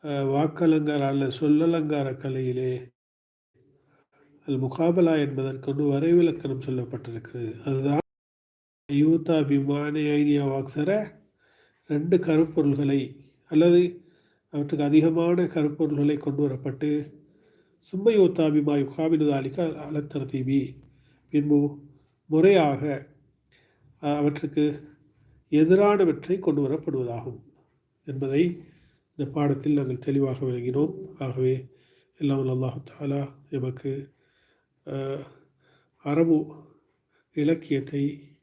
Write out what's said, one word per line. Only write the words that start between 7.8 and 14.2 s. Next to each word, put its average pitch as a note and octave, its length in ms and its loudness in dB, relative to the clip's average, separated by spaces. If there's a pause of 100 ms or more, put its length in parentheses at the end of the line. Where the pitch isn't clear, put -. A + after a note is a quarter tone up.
யூதா D#3+ 500 2
பிமானி C#3+ 680 0
ஐனியா D3 340 2
வாக்சர, D3 640 -2 (760)
ரெண்டு D#3+ 300 2
கருப்பொருள்களை C#3+ 1080 0 (240)
அல்லது F3 520 4 (480)